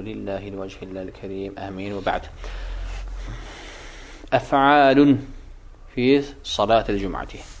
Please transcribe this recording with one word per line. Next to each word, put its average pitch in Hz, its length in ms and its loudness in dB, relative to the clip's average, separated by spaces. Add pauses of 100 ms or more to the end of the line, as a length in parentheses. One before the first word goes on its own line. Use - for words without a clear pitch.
لله 101 420 -8
الوجه 98 340 -12
الله 95 200 -10
الكريم. 98 580 -10
آمين. 98 340 -8
وبعد. 92 280 -4 (2000)
أفعال 139 840 6 (800)
في 135 240 6 (220)
صلاة 110 460 2
الجمعة. 98 440 -4 (260)